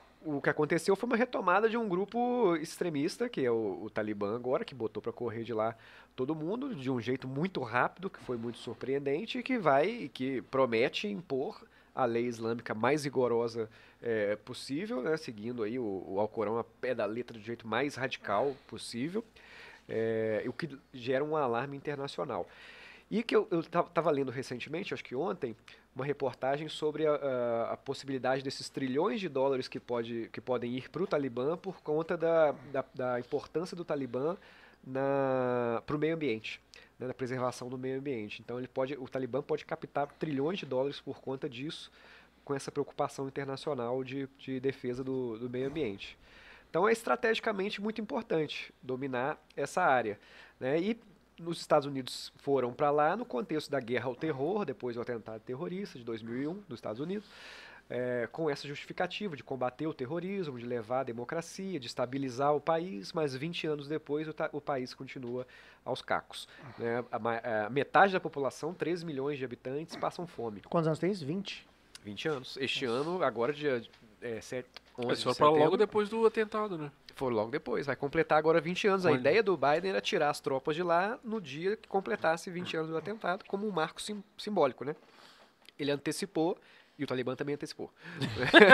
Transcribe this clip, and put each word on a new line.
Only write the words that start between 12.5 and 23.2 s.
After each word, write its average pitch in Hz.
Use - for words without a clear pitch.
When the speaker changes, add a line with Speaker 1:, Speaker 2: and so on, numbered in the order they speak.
Speaker 1:
mais 131
rigorosa, 117
é, 107
possível, 180
né, 160
seguindo 120
aí 110
o, 101
o 95
Alcorão 107
a 113
pé -
da 113
letra 117
do 104
jeito 117
mais 127
radical 127
possível, 139
é, 110
o 131
que 139
gera 131
um 151
alarme 135
internacional. 139
E 202